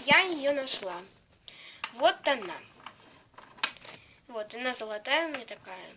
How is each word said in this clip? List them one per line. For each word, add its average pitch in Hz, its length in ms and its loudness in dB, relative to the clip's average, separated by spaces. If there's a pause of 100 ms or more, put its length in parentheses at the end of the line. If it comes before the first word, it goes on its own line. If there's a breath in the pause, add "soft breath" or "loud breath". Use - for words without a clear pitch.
я 294 140 8
её 302 340 2
нашла. 262 420 0 (960 loud breath)
Вот 294 340 4
она. 208 280 0 (1700 loud breath)
Вот, 220 280 -8
она 254 180 -2
золотая 226 540 -2
у 311 40 -8
меня 254 140 -8
такая. 185 520 -14